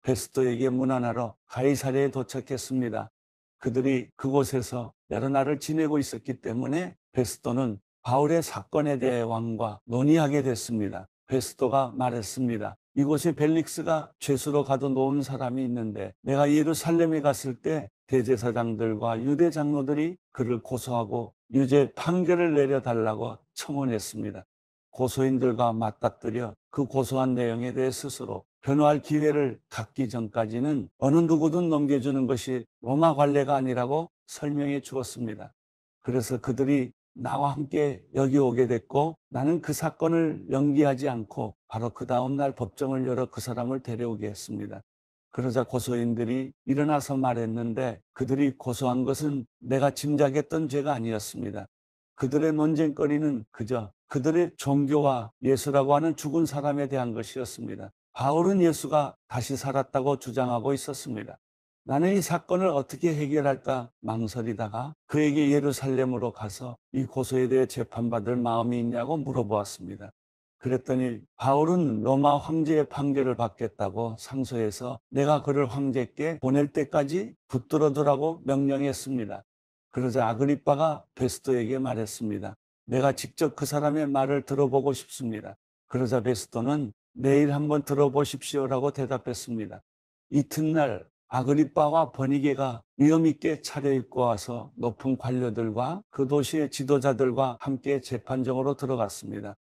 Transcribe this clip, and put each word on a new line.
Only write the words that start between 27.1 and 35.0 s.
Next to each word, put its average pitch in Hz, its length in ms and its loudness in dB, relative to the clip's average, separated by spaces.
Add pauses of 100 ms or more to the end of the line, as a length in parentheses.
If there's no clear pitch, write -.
내용에 120 380 -2
대해 131 180 0
스스로 120 520 -8 (180)
변호할 147 400 4
기회를 147 580 2 (100)
갖기 113 400 -4
전까지는 117 880 -2
어느 139 220 4
누구든 165 500 4
넘겨주는 139 580 2
것이 123 380 -2 (160)
로마 143 340 2
관례가 143 400 4
아니라고 131 540 -2 (180)
설명해 143 540 -4
주었습니다. 117 720 -8 (480)